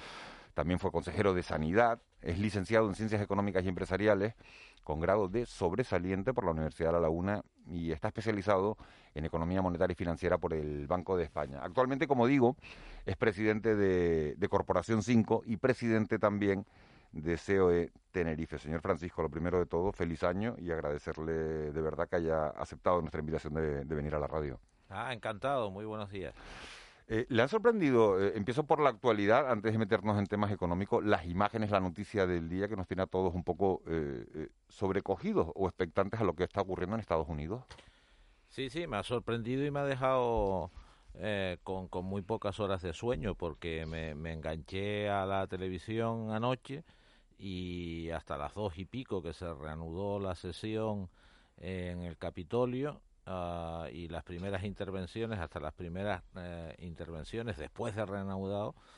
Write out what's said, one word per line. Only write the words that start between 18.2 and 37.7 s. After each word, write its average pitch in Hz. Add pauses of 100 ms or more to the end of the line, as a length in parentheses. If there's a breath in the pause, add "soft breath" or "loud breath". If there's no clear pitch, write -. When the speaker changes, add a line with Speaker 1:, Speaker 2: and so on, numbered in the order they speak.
Speaker 1:
Señor 76
Francisco, 87
lo 78
primero 85
de 85
todo, 90
feliz 85
año 98
y 85
agradecerle 78
de 78
verdad 78
que 90
haya 80
aceptado 82
nuestra 78
invitación 78
de, 73
de 78
venir 76
a 76
la 71
radio. 73 (300)
Speaker 2:
Ah, 117
encantado, 110
muy 101
buenos 107
días. 92 (760 loud breath)
Speaker 1:
Eh, 110
¿le 117
han 139
sorprendido, 139
eh, 101
empiezo 117
por 147
la 143
actualidad, 113
antes 110
de 110
meternos 104
en 98
temas 104
económicos, 90
las 98
imágenes, 101
la 101
noticia 92
del 87
día 95
que 107
nos 92
tiene 92
a -
todos 92
un 87
poco, 90
eh, 71
eh, 78 (220)
sobrecogidos 98
o 95
expectantes 98
a -
lo 90
que 87
está 101
ocurriendo 92
en 92
Estados 82
Unidos? 82 (840 loud breath)